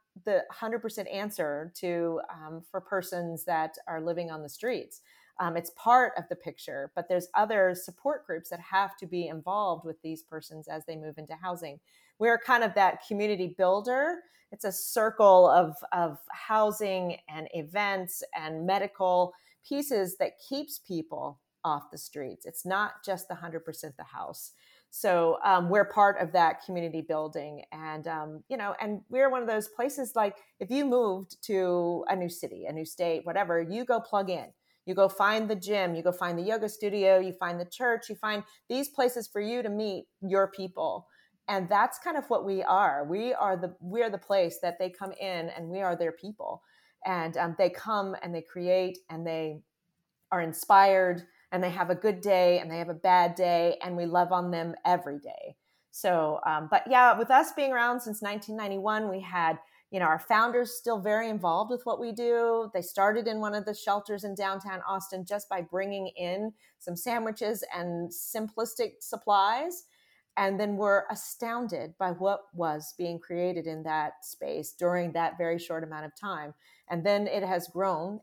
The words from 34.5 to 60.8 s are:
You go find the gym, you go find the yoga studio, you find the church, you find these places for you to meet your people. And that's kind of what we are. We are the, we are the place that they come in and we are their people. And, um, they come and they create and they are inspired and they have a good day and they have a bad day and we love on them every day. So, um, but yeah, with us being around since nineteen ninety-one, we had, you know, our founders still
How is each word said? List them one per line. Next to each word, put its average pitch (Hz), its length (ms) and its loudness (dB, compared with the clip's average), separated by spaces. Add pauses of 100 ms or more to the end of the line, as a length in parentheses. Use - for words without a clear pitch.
You 185 80 -4
go 190 160 6
find 208 380 2
the 214 80 -2
gym, 185 380 0
you 165 80 -6
go 175 80 2
find 175 280 -2
the 170 40 -2
yoga 214 280 -2
studio, 196 480 4
you 185 160 -2
find 175 260 -4
the 175 60 -8
church, 233 420 0
you 214 60 -10
find 208 280 -4 (280)
these 269 180 -2
places 247 400 0
for 208 140 -4
you 240 200 -2
to 226 60 -4
meet 208 380 -4 (160)
your 190 280 2
people. 175 560 -6 (440)
And 190 160 0
that's 202 320 2
kind 320 200 -4
of 277 100 -4
what 214 160 0
we 196 180 -2
are. 147 460 2
We 214 240 -2
are 190 240 0
the, 175 240 -6
we 196 220 -2
are 226 80 -2
the 202 80 -6
place 180 420 0
that 170 180 -4
they 185 120 -4
come 190 220 -12
in 175 360 -6
and 165 220 -10
we 190 100 -6
are 180 160 0
their 170 160 0
people. 190 500 -10 (440)
And, 165 320 -2
um, 170 200 0
they 180 120 4
come 196 520 -4
and 175 120 -8
they 165 80 -6
create 180 560 0 (100)
and 165 180 -8
they 160 360 -6 (680)
are 180 120 0
inspired 185 800 6 (280)
and 180 140 -2
they 180 60 0
have 175 180 -2
a 185 60 2
good 185 260 0
day 180 380 6
and 160 120 -6
they 160 60 -6
have 170 140 -4
a 165 40 -6
bad 175 400 4
day 175 480 4
and 180 140 -6
we 175 80 -2
love 175 260 2
on 180 200 0
them 170 240 -4 (100)
every 175 340 2
day. - 380 -14 (340)
So, 160 560 2
um, 156 240 -2
but 247 160 6
yeah, 247 300 8
with 233 140 0
us 302 220 6
being 269 200 0
around 247 280 2
since 214 200 -8
nineteen 214 380 -6
ninety-one, 208 500 -2
we 190 120 -4
had, 175 380 0 (320)
you 196 100 -4
know, 175 40 2
our 160 140 4
founders 240 560 2
still 226 260 -2